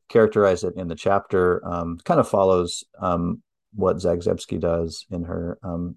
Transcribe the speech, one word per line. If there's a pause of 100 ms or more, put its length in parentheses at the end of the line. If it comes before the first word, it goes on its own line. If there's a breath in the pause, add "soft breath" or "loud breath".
characterize
it
in
the
chapter,
um,
kind
of
follows, (160)
um, (320)
what
Zagzebski
does
in
her,
um,